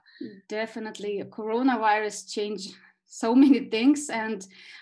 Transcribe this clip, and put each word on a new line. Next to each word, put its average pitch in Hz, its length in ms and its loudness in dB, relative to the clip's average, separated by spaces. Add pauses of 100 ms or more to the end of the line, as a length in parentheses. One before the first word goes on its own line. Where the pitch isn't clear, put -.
(480)
Definitely. 214 800 -8
Coronavirus 220 1040 -2
changed 208 400 -6 (320)
so 233 300 -2
many 262 340 6
things. 269 400 2
And 220 380 -6 (360)